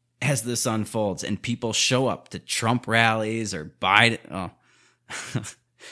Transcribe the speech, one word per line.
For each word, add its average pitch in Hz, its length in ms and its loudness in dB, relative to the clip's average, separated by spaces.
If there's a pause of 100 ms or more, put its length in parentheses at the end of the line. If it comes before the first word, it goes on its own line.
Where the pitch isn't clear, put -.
(200)
as 131 220 0
this 120 240 -2
unfolds 107 580 -2
and 101 160 -4
people 117 340 -4
show 131 340 2
up - 220 -6
to 85 100 -10
Trump 120 480 -2
rallies 113 680 0
or 78 260 -8
Biden. 107 380 6 (140)
Oh. 92 180 -6 (880)
<laughs> 156 80 -6 (480)